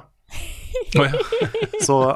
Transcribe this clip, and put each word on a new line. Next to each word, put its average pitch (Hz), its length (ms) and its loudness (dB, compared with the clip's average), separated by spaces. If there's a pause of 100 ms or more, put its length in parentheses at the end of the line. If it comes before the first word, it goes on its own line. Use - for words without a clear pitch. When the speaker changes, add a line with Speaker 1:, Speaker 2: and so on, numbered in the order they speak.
(340)
Speaker 1:
<laughs> - 640 -4
Å, - 80 6
ja. 494 140 0 (300)
Speaker 2:
<laughs> 214 360 -4
Så 139 100 4 (200)